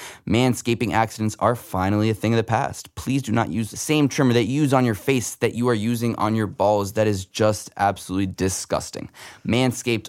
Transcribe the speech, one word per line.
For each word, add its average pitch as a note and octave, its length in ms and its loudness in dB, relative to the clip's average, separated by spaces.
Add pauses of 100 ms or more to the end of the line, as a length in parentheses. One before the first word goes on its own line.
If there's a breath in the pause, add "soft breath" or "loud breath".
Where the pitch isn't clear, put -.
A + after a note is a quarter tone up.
(260 loud breath)
Manscaping A#2 640 2
accidents A2 480 0
are A#2 160 2
finally G#2 520 0
a A2 60 0
thing A2 180 0
of A#2 60 2
the A2 60 0
past. - 500 -4
Please C3+ 260 -4
do A2+ 120 -4
not A2+ 180 0
use G2+ 200 -4
the - 60 -14
same D3+ 320 2
trimmer C3 240 2
that A#2 120 4
you C3 180 0
use C3+ 100 2
on B2+ 140 4
your A2+ 80 2
face B2+ 400 -2
that - 200 -2
you A#2+ 140 0
are A#2+ 60 2
using A#2 400 -2
on A2 220 0
your A2 100 0
balls. G2 460 0
That G#2+ 160 2
is F#2+ 160 0
just - 520 0
absolutely G2 500 0
disgusting. - 840 -4 (340 loud breath)
Manscaped A#2+ 640 0